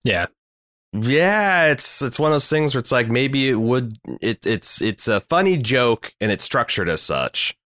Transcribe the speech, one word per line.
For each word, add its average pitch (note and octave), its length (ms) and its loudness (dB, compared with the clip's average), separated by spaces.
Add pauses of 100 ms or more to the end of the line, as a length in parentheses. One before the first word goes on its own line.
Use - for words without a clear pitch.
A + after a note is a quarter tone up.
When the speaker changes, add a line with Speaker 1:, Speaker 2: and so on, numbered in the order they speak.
Speaker 1:
Yeah. F2 220 0 (680)
Speaker 2:
Yeah, E3+ 760 2
it's, - 300 0
it's B2+ 180 -4
one D#3 120 2
of D3+ 40 4
those C#3 140 0
things D3+ 260 0
where C3 40 0
it's - 120 -4
like, B2 180 2
maybe C3+ 380 0
it C3 80 2
would, A2+ 420 0 (240)
it, A2+ 240 -4
it's, - 360 -2
it's - 260 -2
a G#2 140 0
funny F#3 360 0
joke A#2+ 600 0
and G#2+ 140 0
it's F#2 100 -2
structured G#2+ 460 0
as D#2 120 0
such. - 540 -2 (200)